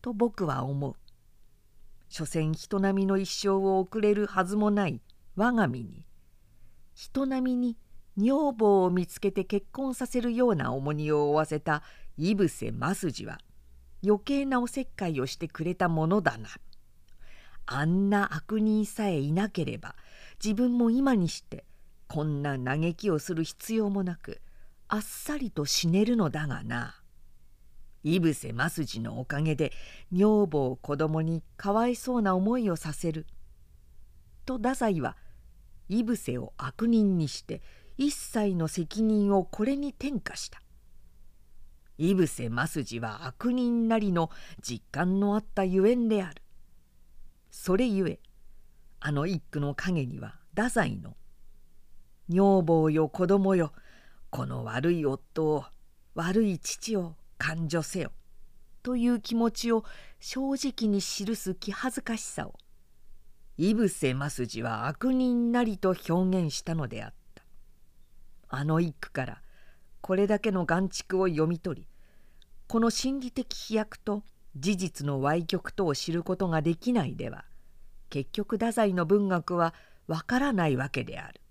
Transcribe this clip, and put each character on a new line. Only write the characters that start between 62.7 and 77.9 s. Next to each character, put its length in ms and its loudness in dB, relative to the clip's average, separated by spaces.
井 180 4
伏 140 4
増 580 -2
二 160 -8
は 260 -2
悪 240 0
人 400 2
な 100 2
り 160 -2
と 160 2
表 340 4
現 100 -2
し 100 -8
た 120 -4
の 140 -2
で 160 -8
あ 60 -12
っ 40 -18
た。 100 -20
あ 160 -4
の 160 4
一 180 0
句 140 -14
か 140 -4
ら 160 -14
こ 120 2
れ 100 4
だ 120 4
け 120 0
の 160 2
眼 220 2
蓄 280 -4
を 120 4
読 180 2
み 120 0
取 220 -6
り、 80 -18
こ 100 2
の 120 6
心 300 -2
理 120 -6
的 240 -6
飛 180 -8
躍 240 -2
と 240 -4
事 220 0
実 300 -4
の 120 -2
歪 280 2
曲 240 -2
と 160 0
を 80 2
知 180 -4
る 100 0
こ 140 -2
と 120 0
が 120 2
で 140 2
き 180 -2
な 140 2
い 100 -6
で 140 -6
は、 160 -14